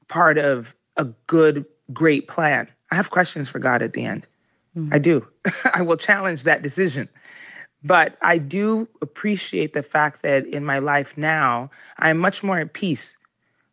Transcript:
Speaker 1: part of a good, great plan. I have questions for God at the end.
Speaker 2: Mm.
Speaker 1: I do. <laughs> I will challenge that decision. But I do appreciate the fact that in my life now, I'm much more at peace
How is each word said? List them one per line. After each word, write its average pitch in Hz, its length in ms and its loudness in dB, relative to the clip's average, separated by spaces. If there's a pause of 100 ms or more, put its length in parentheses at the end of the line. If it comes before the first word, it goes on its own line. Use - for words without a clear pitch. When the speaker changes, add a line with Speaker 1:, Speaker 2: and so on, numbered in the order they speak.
Speaker 1:
part 160 300 2
of 135 380 -2 (240)
a 156 60 -2 (220)
good, 151 380 4 (300)
great 151 340 2
plan. 143 400 0 (220)
I 160 60 -2
have 196 120 0
questions 165 400 -2
for - 100 -10
God 127 220 0
at 113 140 -4
the 120 100 -4
end. 110 220 -8 (500)
Speaker 2:
Mm. 156 160 -4
Speaker 1:
I 151 60 4
do. 147 300 2 (220)
<laughs> - 220 -2
I 185 80 0
will 170 160 0
challenge 185 480 -2
that 156 160 2
decision. 143 480 -2 (760)
But 160 380 4
I 170 160 4
do 208 500 -2 (140)
appreciate 165 720 -4
the - 100 -4
fact 151 380 0
that 139 260 2
in 143 160 -6
my 139 160 -2
life 143 380 -2
now, 143 540 -2 (280)
I'm 160 200 2
much 185 240 -2
more 190 160 -2
at 156 160 -6
peace - 420 -4 (560)